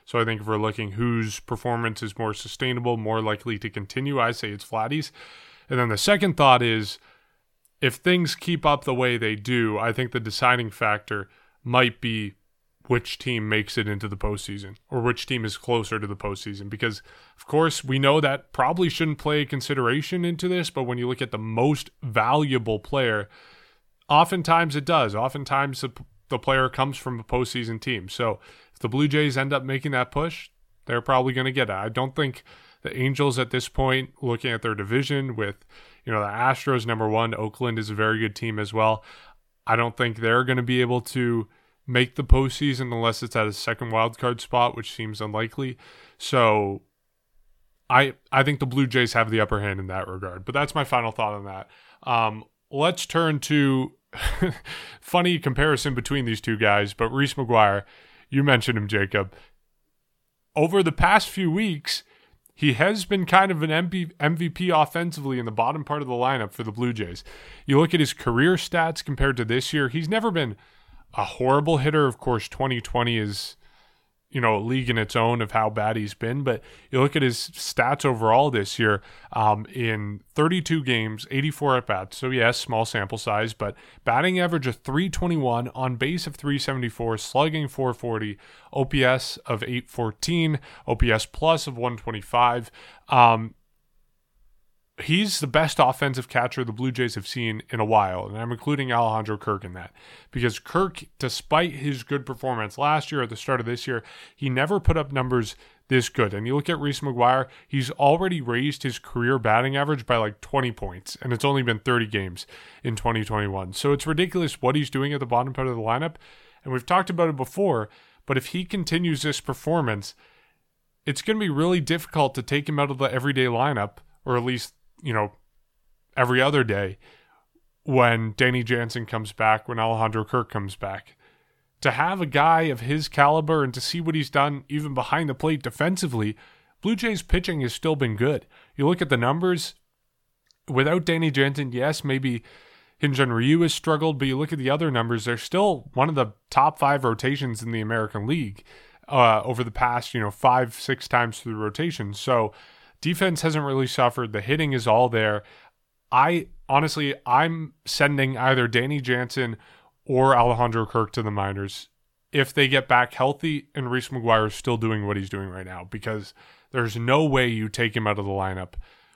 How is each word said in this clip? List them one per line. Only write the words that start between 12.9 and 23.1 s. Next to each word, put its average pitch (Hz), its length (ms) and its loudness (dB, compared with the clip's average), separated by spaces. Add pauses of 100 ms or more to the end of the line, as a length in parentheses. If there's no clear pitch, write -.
team 110 300 -4
makes 107 280 -2
it 107 100 0
into 104 220 -6
the 101 80 -10
postseason 101 600 -6 (120)
or 127 140 -4
which 120 240 -2
team 123 180 -4
is 107 140 -6
closer 113 400 -2
to 104 80 -8
the 101 100 -8
postseason. 101 540 -10
Because, 110 320 -4 (340)
of - 80 -20
course, 156 400 0
we 135 140 0
know 139 220 4
that 139 340 -2
probably 170 340 2
shouldn't 151 300 -2
play 151 260 0
consideration 139 800 -2
into 175 240 -2
this, 180 220 -2
but 135 140 -4
when 123 120 -4
you 120 100 -4
look 123 140 -4
at 127 120 -6
the 107 60 -4
most 113 520 0 (120)
valuable 117 760 0
player, 113 500 -2 (800)